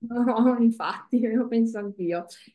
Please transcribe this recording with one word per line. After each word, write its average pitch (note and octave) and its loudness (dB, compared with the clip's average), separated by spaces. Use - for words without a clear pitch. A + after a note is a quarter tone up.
No, A#3+ 2
<laughs> A#3 0
infatti, A3+ 0
lo A#3+ 0
penso A3+ 0
anch'io. F3+ -6